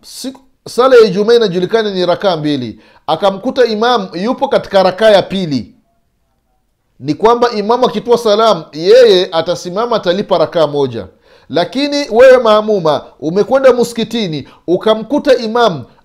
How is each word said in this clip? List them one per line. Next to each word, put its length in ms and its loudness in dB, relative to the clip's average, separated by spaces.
siku, 380 -16
sala 280 2
ya 60 8
Ijumaa 320 2
inajulikana 560 0
ni 160 -4
rakaa 300 -2
mbili, 440 -6
akamkuta 580 -2
imam 500 -2
yupo 340 -4
katika 340 0
rakaa 280 2
ya 120 4
pili. 520 -6
Ni 140 -4
kwamba 360 2
imam 340 -2
akitoa 340 0
salam, 540 2
yeye 600 4
atasimama, 640 -4
atalipa 420 -2
rakaa 280 0
moja. 400 -4
Lakini 480 -4
wewe 280 6
maamuma, 640 0
umekwenda 520 2
msikitini, 760 -4
ukamkuta 720 0
imam 480 -2